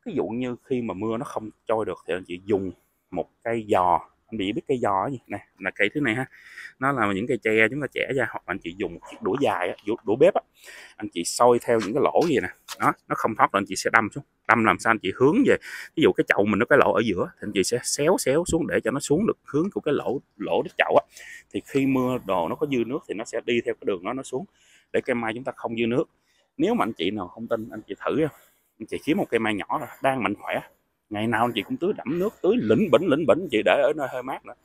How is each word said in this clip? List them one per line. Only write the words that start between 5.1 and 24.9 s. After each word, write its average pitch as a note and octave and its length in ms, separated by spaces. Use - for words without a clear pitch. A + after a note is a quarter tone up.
gì B2 160
nè, G2 200
là F#2+ 120
cây G#2 220
thứ D3+ 80
này A2+ 140
ha, C3 100
nó C3+ 120
là G#2+ 220
những G2+ 140
cây B2+ 160
tre A2 260
chúng C#3+ 120
ta C3 60
chẻ - 280
ra, A#2+ 140
hoặc - 160
anh F2 140
chị G2+ 180
dùng F2+ 160
một D#2 60
chiếc - 100
đũa G#2 200
dài F#2+ 280
á, - 60
đũa, A2 80
đũa G#2 100
bếp E3 180
á, - 80
anh G#2+ 160
chị E2+ 120
soi A#2+ 360
theo A#2 180
những G#2 140
cái C3+ 100
lỗ F2+ 240
gì C3 120
nè, F2+ 100
đó, C#3+ 140
nó D3 100
không A2 180
thoát C3+ 200
là - 20
anh G2 100
chị F#2 80
sẽ - 180
đâm A2 180
xuống. C#3+ 120
Đâm A2+ 160
làm G2+ 160
sao A2+ 120
anh A2 100
chị F#2 140
hướng D3 200
về, G2+ 80
ví D#3 80
dụ F#2+ 80
cái F#2+ 160
chậu - 180
mình G2+ 140
nó A#2+ 60
cái C#3+ 140
lỗ F#2+ 140
ở G2 120
giữa G2 280
thì - 80
anh G2+ 120
chị G2 100
sẽ - 200
xéo D#3+ 360
xéo D3+ 280
xuống D#3 200
để G#2 160
cho A2 80
nó C3+ 80
xuống F3+ 280
được - 180
hướng E3 260
của G#2 100
cái D3 120
lỗ, B2+ 280
lỗ F2+ 240
đít E3 160
chậu - 200
á. - 60
Thì G2+ 140
khi C3+ 200
mưa B2+ 400
đồ F#2 240
nó B2 60
có D3+ 160
dư A#2+ 140
nước C3+ 220
thì G2 60
nó G#2+ 120
sẽ A#2 200
đi A#2+ 200
theo A#2 80
cái - 120
đường F2+ 200
đó A#2 80
nó C3 100
xuống C#3+ 220